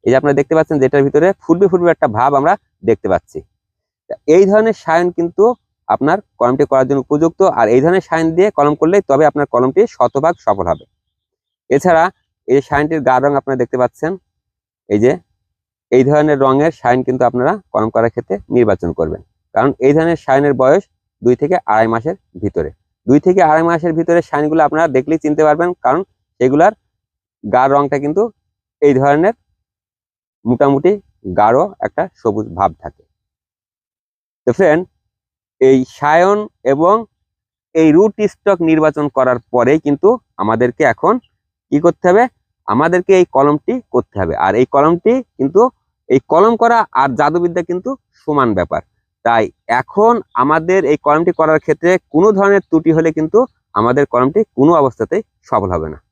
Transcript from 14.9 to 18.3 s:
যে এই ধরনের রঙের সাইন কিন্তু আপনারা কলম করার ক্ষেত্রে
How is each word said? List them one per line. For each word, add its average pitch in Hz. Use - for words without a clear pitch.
যে 123
এই 127
ধরনের 147
রঙের 135
সাইন 123
কিন্তু 127
আপনারা 123
কলম 107
করার 113
ক্ষেত্রে -